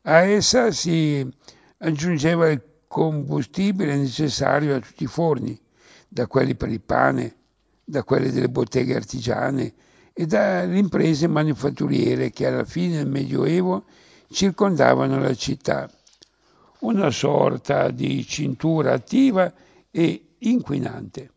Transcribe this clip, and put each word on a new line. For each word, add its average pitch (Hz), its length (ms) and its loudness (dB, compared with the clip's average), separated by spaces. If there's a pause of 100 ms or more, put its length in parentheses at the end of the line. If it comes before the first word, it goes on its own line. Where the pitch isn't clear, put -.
A 160 220 6
essa 208 480 4
si 151 540 0 (520)
aggiungeva 165 720 2
il 143 120 0 (260)
combustibile 156 1080 -2
necessario 139 800 0
a 127 40 -2
tutti - 240 -10
i - 40 -4
forni, 135 500 -2 (540)
da 120 140 -4
quelli 131 300 0
per - 140 -6
il 113 120 -6
pane, 127 540 0 (480)
da 139 200 -4
quelli 135 280 0
delle 127 180 0
botteghe 123 460 -2
artigiane 117 760 -4 (380)
e 170 140 -4
dalle 185 540 0
imprese 160 480 2
manifatturiere 139 1040 0
che 139 160 -4
alla 127 180 -2
fine 170 320 -2
del 143 100 -2
Medioevo 139 800 -2 (460)
circondavano 135 880 2
la 135 160 0
città, - 520 -4 (920)
una 196 320 0
sorta 139 800 0
di 131 340 -4
cintura 143 680 -2
attiva 185 600 2 (380)
e 170 480 -2
inquinante. 139 960 -4